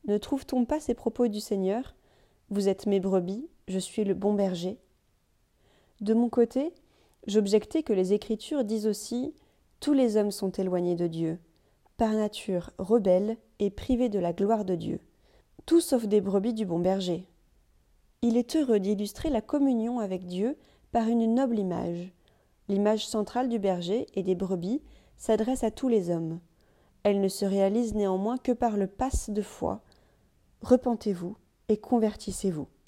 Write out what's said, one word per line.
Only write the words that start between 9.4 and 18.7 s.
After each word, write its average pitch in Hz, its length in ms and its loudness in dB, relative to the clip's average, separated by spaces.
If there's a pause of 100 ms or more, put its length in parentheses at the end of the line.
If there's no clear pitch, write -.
Tous 294 120 0
les 247 240 4
hommes 208 140 4
sont 196 220 -4
éloignés 180 440 0
de 175 100 0
Dieu, 165 320 -2 (600)
par 220 140 2
nature 208 680 -2
rebelles 196 580 2 (220)
et 202 120 0
privés 247 380 0
de 208 100 -2
la 175 140 0
gloire 208 320 0
de 185 120 -2
Dieu. 170 240 -6 (640)
Tout 339 140 6
sauf 233 260 0
des 202 160 4
brebis 202 320 0
du 220 100 -2
bon 170 140 -2
berger. » 180 480 0 (960)
Il 240 160 4
est 240 180 0
heureux 247 240 4